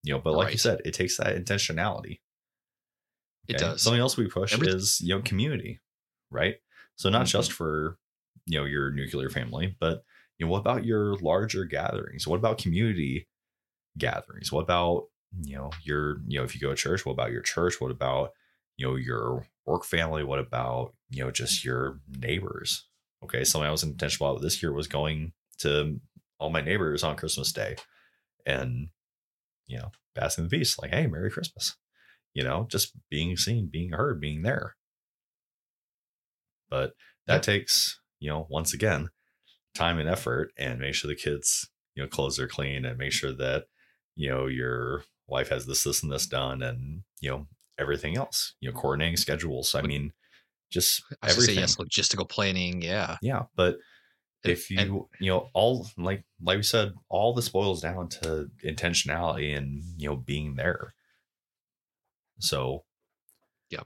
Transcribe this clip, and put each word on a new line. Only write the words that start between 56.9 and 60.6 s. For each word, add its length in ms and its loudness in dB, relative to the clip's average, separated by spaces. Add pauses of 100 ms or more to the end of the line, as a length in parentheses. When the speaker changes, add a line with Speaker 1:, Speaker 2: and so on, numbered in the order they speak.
Speaker 1:
all 240 4
this 160 0
boils 320 2
down 280 -4
to 400 -4 (140)
intentionality 920 0
and, 260 -4 (160)
you 100 -4
know, 80 -2
being 400 -4
there. 380 -2 (1500)